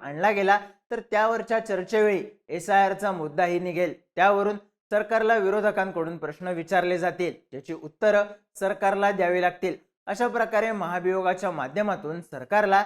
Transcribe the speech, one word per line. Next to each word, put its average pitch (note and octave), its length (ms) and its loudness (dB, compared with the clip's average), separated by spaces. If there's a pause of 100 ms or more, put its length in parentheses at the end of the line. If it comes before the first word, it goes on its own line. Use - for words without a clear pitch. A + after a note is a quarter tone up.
आणला D#3 280 0
गेला G3 280 4 (320)
तर A3+ 100 -6
त्यावरच्या A3 580 0
चर्चेवेळी G#3 640 0 (240)
एसआयआरचा G3 640 2
मुद्दाही F3 480 0
निघेल. F3+ 340 -2 (220)
त्यावरून G3+ 400 4 (340)
सरकारला A3 460 2
विरोधकांकडून F#3+ 800 0
प्रश्न D#3 320 -10
विचारले F3 500 0
जातील, E3+ 340 -2 (180)
ज्याची C#3 220 -12
उत्तरं G3+ 520 0 (360)
सरकारला G3 500 0
द्यावी F3+ 320 0
लागतील. F3+ 320 -2 (320)
अशा G#3 220 -2
प्रकारे A3 440 0
महाभियोगाच्या F#3 800 -2
माध्यमातून D#3+ 680 -4
सरकारला G3 640 2